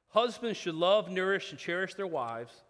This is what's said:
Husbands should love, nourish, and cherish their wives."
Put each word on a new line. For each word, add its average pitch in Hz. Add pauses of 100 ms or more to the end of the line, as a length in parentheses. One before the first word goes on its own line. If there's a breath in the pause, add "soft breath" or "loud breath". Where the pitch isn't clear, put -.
(120)
Husbands 226
should 165
love, 180
nourish, 185
and 147
cherish 180
their 196
wives." 120